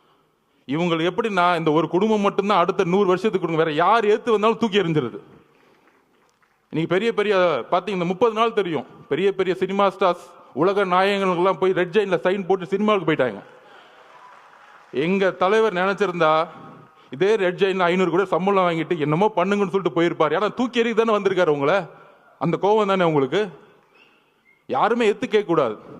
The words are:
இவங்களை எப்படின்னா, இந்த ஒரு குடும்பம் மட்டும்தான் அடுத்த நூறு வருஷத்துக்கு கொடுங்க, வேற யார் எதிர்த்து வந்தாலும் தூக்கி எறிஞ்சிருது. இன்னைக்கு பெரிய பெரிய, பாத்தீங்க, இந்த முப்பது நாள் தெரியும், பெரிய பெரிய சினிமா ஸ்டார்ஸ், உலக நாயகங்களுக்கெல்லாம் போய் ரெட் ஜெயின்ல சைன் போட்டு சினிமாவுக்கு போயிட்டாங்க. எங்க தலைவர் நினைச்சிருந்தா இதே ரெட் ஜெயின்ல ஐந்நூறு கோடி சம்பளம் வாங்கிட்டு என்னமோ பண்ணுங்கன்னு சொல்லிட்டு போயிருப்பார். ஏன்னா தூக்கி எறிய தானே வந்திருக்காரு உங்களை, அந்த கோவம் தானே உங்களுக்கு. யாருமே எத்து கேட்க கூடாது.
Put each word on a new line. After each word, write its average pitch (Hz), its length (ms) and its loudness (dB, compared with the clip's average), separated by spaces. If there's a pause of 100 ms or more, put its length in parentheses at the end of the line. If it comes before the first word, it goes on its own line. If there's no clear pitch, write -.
(680)
இவங்களை 165 440 -2
எப்படின்னா, 180 460 0
இந்த 160 140 0
ஒரு 156 160 2
குடும்பம் 208 340 0
மட்டும்தான் 202 360 0
அடுத்த 185 260 0
நூறு 185 220 0
வருஷத்துக்கு 180 420 0
கொடுங்க, 160 160 0
வேற 156 120 -2
யார் 208 300 2
எதிர்த்து 240 260 0
வந்தாலும் 214 260 2
தூக்கி 208 220 0
எறிஞ்சிருது. 151 400 -2 (1500)
இன்னைக்கு 160 180 -4
பெரிய 202 260 0
பெரிய, 180 580 0
பாத்தீங்க, 180 160 0
இந்த 180 180 -2
முப்பது 214 280 2
நாள் 226 200 0
தெரியும், 165 320 -2 (240)
பெரிய 190 240 0
பெரிய 185 220 -2
சினிமா 196 320 0
ஸ்டார்ஸ், 185 420 -2 (240)
உலக 190 320 0
நாயகங்களுக்கெல்லாம் 185 720 0
போய் 190 120 0
ரெட் 175 260 -2
ஜெயின்ல 196 200 0 (100)
சைன் 196 180 -2
போட்டு 180 200 -2
சினிமாவுக்கு 196 460 0
போயிட்டாங்க. 123 300 -2 (1500)
எங்க 185 400 0
தலைவர் 202 420 0
நினைச்சிருந்தா 175 720 0 (640)
இதே 190 260 0
ரெட் 180 220 0
ஜெயின்ல 190 220 0
ஐந்நூறு 180 320 2
கோடி 185 140 2
சம்பளம் 185 380 2
வாங்கிட்டு 165 360 -2
என்னமோ 156 360 0
பண்ணுங்கன்னு 196 340 0
சொல்லிட்டு 175 320 -2
போயிருப்பார். 160 300 0
ஏன்னா 196 220 -2
தூக்கி 233 300 -2
எறிய 233 100 -2
தானே 220 240 2
வந்திருக்காரு 190 300 0
உங்களை, 151 340 2 (580)
அந்த 165 220 0
கோவம் 208 240 2
தானே 190 180 2
உங்களுக்கு. 160 460 0 (1200)
யாருமே 208 440 0
எத்து - 60 -2
கேட்க 214 240 0
கூடாது. 160 360 0 (220)